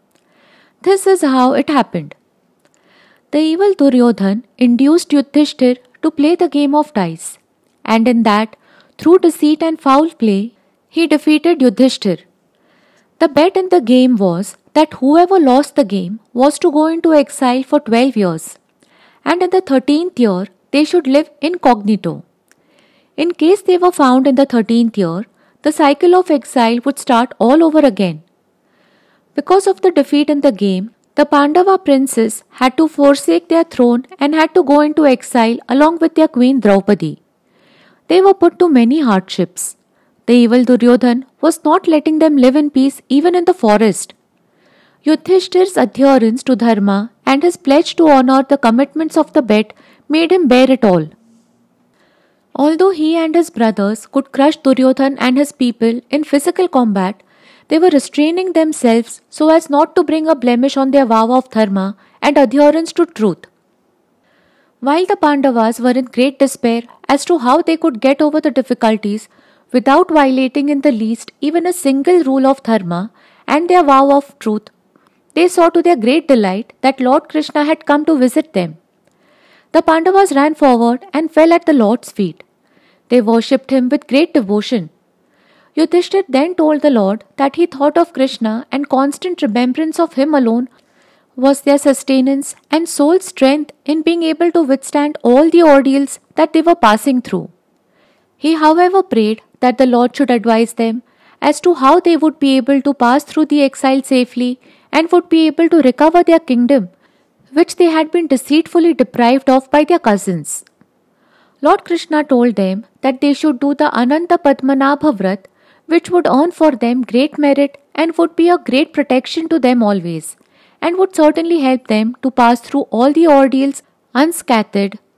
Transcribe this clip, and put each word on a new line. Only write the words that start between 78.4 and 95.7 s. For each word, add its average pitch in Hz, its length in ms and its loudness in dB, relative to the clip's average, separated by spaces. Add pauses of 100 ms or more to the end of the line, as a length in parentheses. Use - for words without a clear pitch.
them. 165 240 -6 (920)
The 330 120 0
Pandavas 349 480 0
ran 294 240 0
forward 240 580 0
and 311 180 -4
fell 330 220 2
at 339 140 0
the 320 60 2
Lord's 233 380 0
feet. 185 320 -8 (640)
They 247 120 4
worshipped 226 500 -2
him 254 180 0
with 285 180 -4
great 302 260 0
devotion. 208 560 -4 (840)
Yudhishthir 349 520 -2
then 285 280 -2
told 302 260 0
the 302 80 2
Lord 214 340 -2 (140)
that 277 180 -4
he 349 100 -2
thought 285 320 -2
of 339 160 0
Krishna 233 580 -4
and 285 180 -6
constant 285 520 -4
remembrance 254 580 -2
of 330 140 -2
him 294 200 -2
alone 247 340 0 (680)
was 269 260 0
their 285 160 2
sustenance 269 800 -2 (140)
and 330 200 -4
sole 311 300 0
strength 285 520 -2 (140)
in 311 160 -2
being 339 220 -2
able 320 280 -2
to 339 100 0
withstand 285 640 -4
all 269 260 4
the 339 140 4
ordeals 277 560 2 (160)